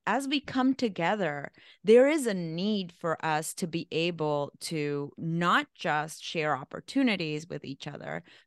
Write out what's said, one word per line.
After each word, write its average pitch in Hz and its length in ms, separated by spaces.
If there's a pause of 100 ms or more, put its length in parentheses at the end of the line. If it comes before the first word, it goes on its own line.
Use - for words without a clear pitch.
as 262 200
we 269 140
come 262 340
together, 175 800 (320)
there 240 240
is 294 180
a 214 60
need 180 600
for 165 320
us 156 300
to - 120
be 165 240
able 151 680
to 147 580
not 175 560
just 156 500
share 151 320
opportunities 165 920
with - 180
each - 200
other, 151 360 (240)